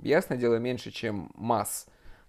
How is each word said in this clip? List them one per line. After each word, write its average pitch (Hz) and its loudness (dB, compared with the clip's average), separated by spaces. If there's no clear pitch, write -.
ясное 147 2
дело, 120 4
меньше, 120 -4
чем 104 -4
масс. 110 0